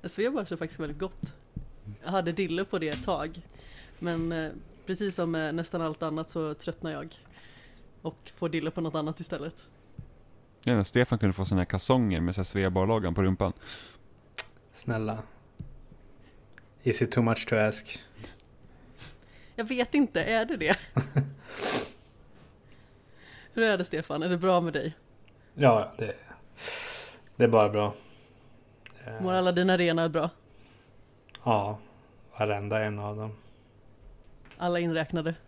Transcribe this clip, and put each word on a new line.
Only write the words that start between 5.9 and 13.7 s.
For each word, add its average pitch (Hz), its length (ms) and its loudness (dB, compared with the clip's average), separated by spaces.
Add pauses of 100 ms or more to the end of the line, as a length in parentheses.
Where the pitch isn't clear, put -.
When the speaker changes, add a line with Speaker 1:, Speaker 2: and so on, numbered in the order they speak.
Speaker 1:
annat 156 260 -4
så 156 240 -4
tröttnar 160 380 -8
jag. 151 240 -10 (840)
Och - 340 -10
får 170 140 -2
dille 160 220 -2
på 180 100 -4
något 160 140 -4
annat 156 240 -4
istället. 160 460 -10 (1000)
Speaker 2:
Ja, 123 100 2
men 101 120 4
Stefan 123 340 2
kunde 95 140 4
få 95 120 -2
såna 92 160 2
här 90 40 2
kalsonger 101 560 2
med 87 140 0
så - 60 -4
här 90 40 -2
Sveaborg-loggan 95 680 2
på 98 80 4
rumpan. 92 300 2 (1200)